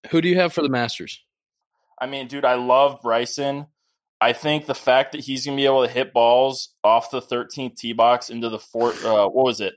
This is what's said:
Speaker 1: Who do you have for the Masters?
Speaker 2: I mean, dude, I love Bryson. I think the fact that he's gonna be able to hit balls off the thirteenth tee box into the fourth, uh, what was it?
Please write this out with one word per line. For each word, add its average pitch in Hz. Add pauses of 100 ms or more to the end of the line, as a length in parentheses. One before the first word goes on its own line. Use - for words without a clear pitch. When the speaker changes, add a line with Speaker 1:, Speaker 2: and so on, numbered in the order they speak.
Speaker 1:
Who 165
do 170
you 180
have 175
for 165
the 143
Masters? - (760)
Speaker 2:
I 127
mean, 135
dude, 135
I 127
love 127
Bryson. 139 (560)
I 117
think 151
the 135
fact 135
that 147
he's 131
gonna 139
be 139
able 135
to 120
hit 127
balls 123
off 113
the 127
thirteenth 123
tee 117
box 120
into 117
the 110
fourth, -
uh, 107
what 131
was 110
it? 95